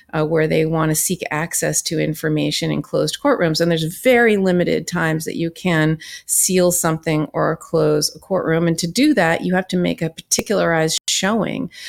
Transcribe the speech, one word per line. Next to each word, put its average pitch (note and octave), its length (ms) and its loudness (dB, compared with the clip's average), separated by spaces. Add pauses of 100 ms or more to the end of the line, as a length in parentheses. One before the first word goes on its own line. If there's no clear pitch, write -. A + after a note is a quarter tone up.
(140)
uh, D#3 120 0
where D#3+ 220 2
they D#3+ 180 2
wanna D#3+ 300 0
seek - 340 -2
access D#3 520 -2
to D#3 180 -4
information D#3 720 -2
in D3 100 -2
closed D3+ 400 -2
courtrooms. E3 380 2
And E3+ 100 2
there's D#3+ 320 -2
very A#3 360 4
limited F3 500 2
times D#3+ 380 -2
that - 100 -8
you E3 160 -4
can D#3+ 460 0 (280)
seal F3+ 460 2
something D#3+ 640 0
or D#3 240 0
close D#3 580 0
a - 40 -20
courtroom. E3 460 0
And E3 140 2
to F3 80 -2
do C4+ 260 2
that, E3+ 280 2
you F3+ 140 -2
have F#3+ 120 0
to F#3 100 -2
make F3 240 0
a E3 80 -2
particularized E3 1000 -2
showing F#3+ 600 -2 (200)